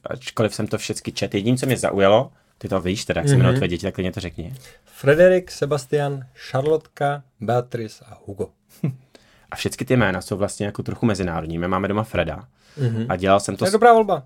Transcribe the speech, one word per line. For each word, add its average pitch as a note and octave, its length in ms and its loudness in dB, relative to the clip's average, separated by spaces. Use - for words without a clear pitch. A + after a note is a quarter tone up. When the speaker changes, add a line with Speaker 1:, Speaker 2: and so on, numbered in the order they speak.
Speaker 1:
ačkoliv - 460 -4
jsem G#2+ 120 -4
to G#2+ 100 -4
všecky - 340 -6
čet. - 240 -6
Jediný, A2+ 220 2
co C3+ 80 -4
mě B2 120 0
zaujalo, G2 540 4
ty A2 100 -10
to F#2+ 140 0
víš F#2+ 240 -2
teda, E3+ 160 -2
jak C#3+ 80 0
se C#3 60 6
jmenují B2+ 160 4
Speaker 2:
Mhm. B2 80 0
Speaker 1:
tvoje F#2 100 -2
děti, F2 160 -4
tak F#2+ 100 -4
klidně F#2 160 -2
to - 80 -10
řekni. E2+ 340 -10
Speaker 2:
Frederik, F3+ 680 4
Sebastian, C#3+ 720 -4
Charlotka, C#3+ 880 -4
Beatrice A#2 680 -4
a - 160 -20
Hugo. G2 240 -8
Speaker 1:
A - 40 -10
všecky - 300 -6
ty B2+ 120 2
jména F#2+ 240 2
jsou G2 160 -6
vlastně G2+ 280 -4
jako G2+ 180 -8
trochu G2 220 -6
mezinárodní. E2+ 520 -2
My F2 100 -2
máme F#2+ 200 -2
doma G#2 160 -2
Freda D#2+ 440 -4
Speaker 2:
Mhm. A2+ 320 -2
Speaker 1:
a F#2 60 0
dělal F#2+ 240 4
jsem G2 160 -4
to - 40 -14
Speaker 2:
To - 60 2
je - 40 2
Speaker 1:
s-, G3 40 -2
Speaker 2:
dobrá A#3 200 8
volba. G3+ 320 2